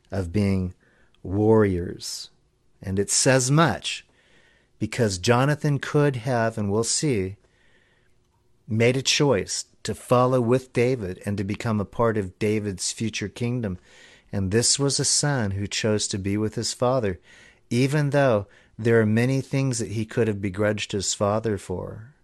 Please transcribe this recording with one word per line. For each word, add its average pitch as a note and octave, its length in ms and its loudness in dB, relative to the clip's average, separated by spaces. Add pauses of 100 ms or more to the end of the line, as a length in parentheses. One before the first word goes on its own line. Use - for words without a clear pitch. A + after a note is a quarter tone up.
of F#2 220 -6
being F#2+ 420 0 (480)
warriors. G2+ 1080 0 (520)
And F#2+ 160 -4
it G2+ 120 0
says C3 420 2
much, C#3+ 540 0 (720)
because G#2+ 380 -2
Jonathan C3+ 640 2
could D3 380 0
have, A2+ 400 0
and G2+ 140 -2
we'll A2 120 2
see, G2+ 520 -2 (1300)
made A#2 300 2
a C3 40 0
choice A#2+ 640 0 (180)
to G#2+ 100 -6
follow B2+ 480 2
with B2 320 0
David A#2+ 520 0
and G2+ 120 -2
to G#2 60 -4
become G#2+ 360 -2
a F#2+ 60 -2
part A2+ 320 0
of F#2+ 220 -6
David's G#2 520 -2
future G#2+ 380 -6
kingdom. A#2 480 -4 (540)
And F#2+ 200 -2
this A#2 280 2
was C#3 200 0
a C#3+ 60 -2
son C3 460 0
who G2+ 160 -4
chose G#2+ 400 0
to G#2+ 100 -6
be G2 180 -2
with G#2+ 200 -2
his A#2 180 -6
father, A#2+ 460 0 (500)
even C#3 400 2
though C3 380 2 (320)
there A2+ 200 4
are A2 60 6
many B2 340 2
things C3+ 400 -2
that G2+ 120 -6
he A2 140 -4
could A2+ 220 0
have G2+ 140 -2
begrudged G#2 520 -2
his G2 200 -2
father G#2+ 440 0
for. G2 560 -10 (100)